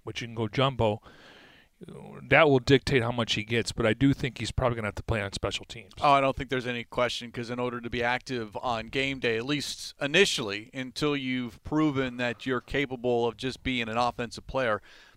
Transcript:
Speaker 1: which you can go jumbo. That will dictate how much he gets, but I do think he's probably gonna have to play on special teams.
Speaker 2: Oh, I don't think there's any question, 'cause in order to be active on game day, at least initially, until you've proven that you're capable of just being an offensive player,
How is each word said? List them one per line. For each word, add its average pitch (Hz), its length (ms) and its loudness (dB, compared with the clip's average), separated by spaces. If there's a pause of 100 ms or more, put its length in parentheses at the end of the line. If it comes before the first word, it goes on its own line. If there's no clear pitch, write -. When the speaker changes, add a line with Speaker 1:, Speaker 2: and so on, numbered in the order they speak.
Speaker 1:
which - 180 -8
you 120 60 -8
can 117 80 -14
go 113 120 0
jumbo. 117 540 2 (1300)
That 147 200 8
will 131 100 8
dictate - 440 4
how 120 80 0
much 120 220 -2
he 107 100 -2
gets, 117 300 -2
but 120 120 0
I 107 80 4
do 139 200 2
think 127 240 -4
he's 107 120 -4
probably 120 280 0
gonna 107 100 -4
have 101 80 -6
to - 80 -10
play 110 180 0
on 101 120 -6
special - 320 -4
teams. 110 260 -16 (100)
Speaker 2:
Oh, 151 80 6
I 139 120 8
don't 135 140 2
think 135 140 -8
there's 127 160 -2
any 120 200 -4
question, 120 460 -2
'cause 117 180 -8
in 123 100 -4
order 120 220 -4
to 117 80 -10
be 120 120 -2
active 120 600 -2
on 113 260 -2
game 135 320 -2
day, 117 160 0
at 113 100 -2
least - 560 -6
initially, 139 720 2
until 139 440 -2
you've 127 480 -4
proven 135 500 0
that 123 300 -4
you're 127 160 0
capable 123 640 0
of 110 80 -4
just 123 260 -8
being 123 280 -2
an 113 80 -2
offensive 120 500 -2
player, 117 340 0 (360)